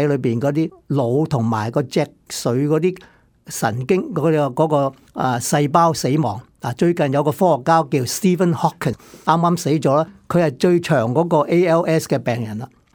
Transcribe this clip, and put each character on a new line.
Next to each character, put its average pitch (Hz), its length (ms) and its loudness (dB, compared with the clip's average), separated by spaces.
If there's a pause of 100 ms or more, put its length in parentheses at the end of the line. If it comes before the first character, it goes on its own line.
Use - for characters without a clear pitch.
裏 147 80 0
邊 123 240 -2
嗰 139 120 -2
啲 160 180 -2 (200)
腦 135 380 0
同 123 160 0
埋 113 280 -2
個 147 120 0
脊 127 180 -2 (280)
髓 131 380 -2
嗰 156 120 2
啲 180 180 -2 (500)
神 123 380 -4
經 190 280 0
嗰 160 80 -2 (320)
個， 151 100 0
嗰 160 40 2
個， 139 260 0 (200)
啊， 127 240 -2
細 147 320 0
胞 165 240 4
死 - 160 -4 (100)
亡。 113 200 -2 (220)
啊， 123 120 -6
最 175 200 0
近 151 180 -2
有 139 100 0
個 147 100 0
科 160 260 2
學 123 80 -8
家 165 180 4
叫 139 220 -2
Stephen 175 480 0
Hawking， 143 420 -2 (300)
啱 165 140 2
啱 170 180 2
死 143 140 -4
咗 143 240 2
啦。 160 120 0 (220)
佢 175 140 2
係 151 140 -2
最 175 220 2
長 123 340 0
嗰 165 140 0
個 165 140 2
A 170 260 2
L 165 140 2
S 160 260 0
嘅 143 120 0
病 120 260 -4
人 107 120 -8
啦。 123 100 -10 (260)